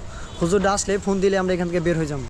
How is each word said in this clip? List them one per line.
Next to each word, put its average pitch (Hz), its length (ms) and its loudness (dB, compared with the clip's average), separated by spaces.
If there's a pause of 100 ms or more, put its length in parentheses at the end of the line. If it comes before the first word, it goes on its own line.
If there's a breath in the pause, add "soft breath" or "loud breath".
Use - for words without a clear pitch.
(420 loud breath)
হুজুররা 190 300 2
আসলে 202 260 0
ফোন 196 220 0
দিলে 196 180 4
আমরা 185 160 2
এখান 175 120 0
থেকে 175 140 0
বের 165 160 2
হয়ে 160 100 0
যাবো। 143 240 -4